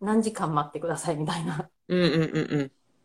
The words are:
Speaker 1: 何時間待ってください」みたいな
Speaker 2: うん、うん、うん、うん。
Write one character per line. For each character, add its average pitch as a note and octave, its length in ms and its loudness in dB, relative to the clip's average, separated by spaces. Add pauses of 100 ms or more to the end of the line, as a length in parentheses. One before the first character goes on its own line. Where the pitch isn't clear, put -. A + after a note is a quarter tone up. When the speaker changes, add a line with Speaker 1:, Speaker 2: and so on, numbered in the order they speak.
Speaker 1:
何 G#3+ 200 4
時 G#3+ 120 -2
間 E3 200 -2
待 D3 140 2
っ - 40 -16
て D3 80 -8
く E3+ 80 -4
だ D#3+ 100 -2
さ - 140 -2
い」 D#3 60 0
み D3+ 80 -2
た E3 120 -2
い E3 80 -6
な D#3+ 240 -4 (180)
Speaker 2:
う F3+ 80 0
ん、 F3+ 40 4
う F3 60 4
ん、 D#3+ 180 4
う D#3 40 0
ん、 - 320 0
う C#3+ 40 2
ん。 C3+ 80 -6 (340)